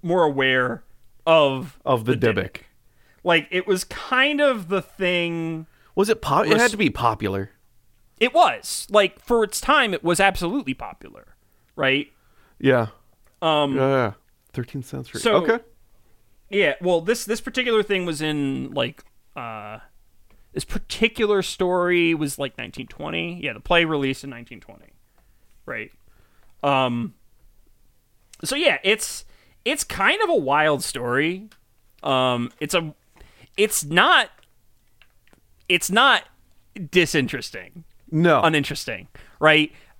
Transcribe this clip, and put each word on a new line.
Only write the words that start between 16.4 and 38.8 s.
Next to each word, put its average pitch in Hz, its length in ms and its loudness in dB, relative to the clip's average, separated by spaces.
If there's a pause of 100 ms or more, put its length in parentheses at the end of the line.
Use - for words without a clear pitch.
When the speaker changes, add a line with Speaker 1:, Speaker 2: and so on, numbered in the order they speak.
Speaker 1:
yeah, 196 320 0
well, 175 200 0
this, 220 240 -2
this 226 160 -4
particular 233 420 0
thing 190 220 -2
was 151 160 -6
in, 135 520 -4
like, 127 300 -6 (320)
uh, 110 440 -12 (760)
this - 100 -6
particular - 800 -2
story 175 720 0
was, 147 260 -4
like, 139 180 -8
nineteen 123 300 -12
twenty. 170 560 -8
Yeah, 139 100 -6
the - 60 -14
play 170 260 2
released 139 380 -2
in 143 60 -14
nineteen 120 320 -18
twenty. - 320 -20 (720)
Right. 110 260 -10 (720)
Um, 131 520 0 (1300)
so, 254 120 -4
yeah, 285 280 0
it's, - 420 -2 (400)
it's 285 180 -2
kind 302 380 0
of 392 80 0
a 339 60 2
wild 147 480 2
story. 151 680 -4 (540)
Um, 127 480 0 (100)
it's 147 120 -6
a, 160 200 -2 (640)
it's 214 260 0
not, 214 460 2 (1400)
it's 175 240 0
not 233 320 4 (680)
disinteresting. 135 920 -2 (280)
Speaker 2:
No. 156 300 4
Speaker 1:
Uninteresting, 143 640 -2 (320)